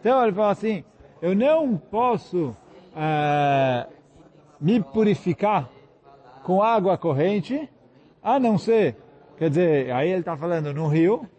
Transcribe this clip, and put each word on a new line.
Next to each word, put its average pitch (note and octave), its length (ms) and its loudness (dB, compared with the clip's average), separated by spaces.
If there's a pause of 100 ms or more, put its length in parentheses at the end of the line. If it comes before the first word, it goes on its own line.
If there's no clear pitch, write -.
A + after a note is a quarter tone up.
Então B3+ 240 2
ele G#3+ 80 0
fala G#3 180 0
assim, G3+ 320 -4 (400)
eu F3+ 140 0
não C#4 400 2
posso, F3+ 800 -4 (400)
é, D3 880 0 (760)
me G3 220 2
purificar G3 880 0 (720)
com F#3 200 0
água G#3 340 2
corrente, F#3 720 -2 (540)
a C4 180 0
não A3+ 180 2
ser, G#3 380 2 (400)
quer E3 140 -2
dizer, D3 420 2
aí C#3+ 180 -2
ele F#3 120 -2
tá E3 140 -8
falando D#3 360 -4
no D3+ 160 -4
rio F3+ 400 2 (100)